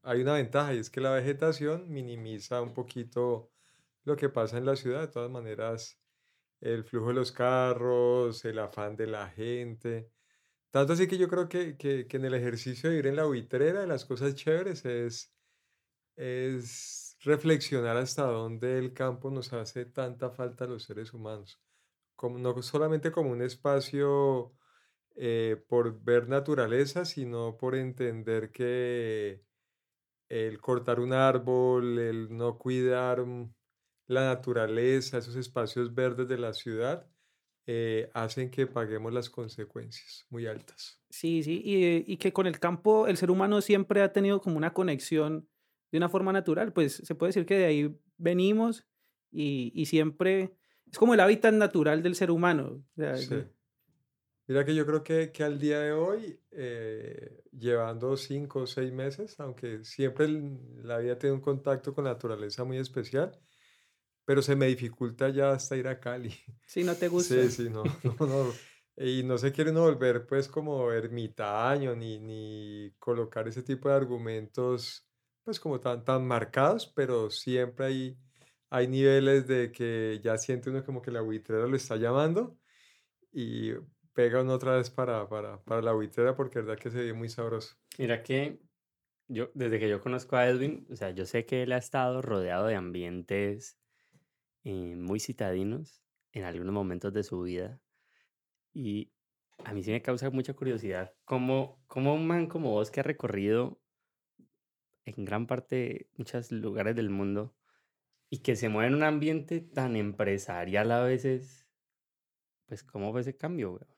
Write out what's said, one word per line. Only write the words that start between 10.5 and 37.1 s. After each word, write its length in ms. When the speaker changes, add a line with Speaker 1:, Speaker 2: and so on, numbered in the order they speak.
Speaker 1:
Tanto 220
así 160
que 80
yo 120
creo 200
que, 300
que, 280
que 120
en 80
el 80
ejercicio 560
de 80
ir 80
en 100
la 80
buitrera, 560
de 60
las 180
cosas 300
chéveres 500
es, 500
es 1040
reflexionar 720
hasta 280
dónde 540
el 140
campo 380
nos 220
hace 340
tanta 440
falta 340
a 40
los 160
seres 280
humanos. 480
Como, 220
no 240
solamente 480
como 200
un 120
espacio, 1120
eh, 520
por 340
ver 260
naturaleza, 760
sino 520
por 180
entender 760
que 920
el 320
cortar 400
un 120
árbol, 880
el 380
no 220
cuidar, 640
mm, 280
la 200
naturaleza, 920
esos 180
espacios 580
verdes 340
de 100
la 140
ciudad, 540